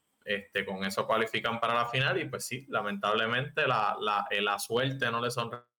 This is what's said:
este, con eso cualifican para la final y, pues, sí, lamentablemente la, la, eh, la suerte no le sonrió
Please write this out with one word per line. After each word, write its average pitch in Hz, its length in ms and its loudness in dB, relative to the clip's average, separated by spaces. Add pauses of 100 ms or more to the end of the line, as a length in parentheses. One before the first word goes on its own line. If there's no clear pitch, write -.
(260)
este, 101 400 -4
con 95 180 -4
eso 98 240 -2
cualifican 113 540 0
para 117 120 2
la 117 120 2
final 143 340 0
y, 151 60 -2
pues, - 200 -6
sí, 127 220 -8
lamentablemente 110 1000 0
la, 110 360 2
la, 104 280 2
eh, 101 120 0
la 101 180 2
suerte 131 500 0
no 117 120 0
le 120 100 0
sonrió 120 320 -4 (160)